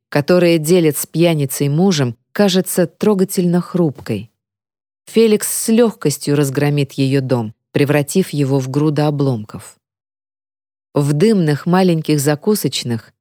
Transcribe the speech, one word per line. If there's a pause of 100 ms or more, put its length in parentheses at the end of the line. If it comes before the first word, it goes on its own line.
которое
делит
с
пьяницей
мужем, (160)
кажется
трогательно
хрупкой. (720)
Феликс
с
легкостью
разгромит
ее
дом, (160)
превратив
его
в
груду
обломков. (1160)
"В
дымных
маленьких
закусочных